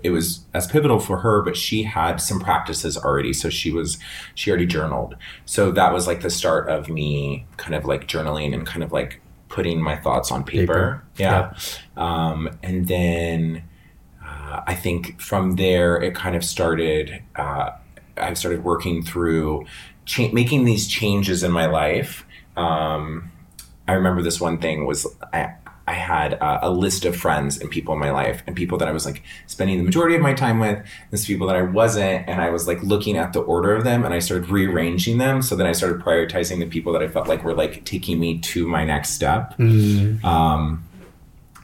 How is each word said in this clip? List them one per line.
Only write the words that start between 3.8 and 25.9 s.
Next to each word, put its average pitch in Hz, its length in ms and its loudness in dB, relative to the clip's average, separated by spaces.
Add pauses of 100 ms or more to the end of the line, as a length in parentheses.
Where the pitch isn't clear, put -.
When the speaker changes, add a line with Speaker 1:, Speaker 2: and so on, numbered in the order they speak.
Speaker 1:
she - 160 -2
already 90 160 4
journaled. 78 500 -2 (280)
So 101 280 2
that 90 200 6
was, 87 140 0
like, 87 160 -2
the 87 80 -2
start 82 400 0
of 76 180 -2
me 73 560 -2 (140)
kind - 160 -6
of, 71 100 -4
like, 71 240 -2
journaling 76 460 -2
and 80 120 -4
kind - 160 -6
of, 73 100 -6
like, - 280 -4 (300)
putting 85 320 -2
my 76 140 -2
thoughts 64 360 -2
on 67 100 -2
paper. 90 240 0
Speaker 2:
Paper. 90 360 0 (160)
Speaker 1:
Yeah. 92 340 2 (440)
Speaker 2:
Yeah. 85 60 -4
Speaker 1:
Um, 80 600 -2
and 90 260 -2
then, 85 760 0 (600)
uh, 73 440 -12
I 90 80 -2
think 87 460 -4
from 92 360 0
there, 90 440 4
it 90 140 -2
kind 87 220 -4
of 85 80 -2
started, 80 800 0 (140)
uh, - 340 -4 (460)
I 87 160 -4
started 87 320 -2
working 85 380 0
through 80 640 0 (400)
cha-, 120 260 0
making 123 320 4
these 107 240 4
changes 98 540 0
in 87 100 2
my 82 140 2
life. 80 580 0 (300)
Um, 78 760 -2 (580)
I 92 40 2
remember 92 300 2
this 82 180 -2
one 85 180 0
thing 78 280 -2
was 73 200 -2 (260)
I, 80 200 -2 (340)
I - 60 -4